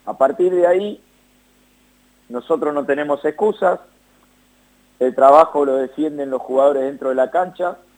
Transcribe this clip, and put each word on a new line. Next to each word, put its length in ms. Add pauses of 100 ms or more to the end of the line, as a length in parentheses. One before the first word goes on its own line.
A 100
partir 380
de 120
ahí, 320 (1300)
nosotros 420
no 140
tenemos 360
excusas, 580 (1160)
el 160
trabajo 520
lo 100
defienden 540
los 100
jugadores 440
dentro 260
de 60
la 140
cancha, 460 (220)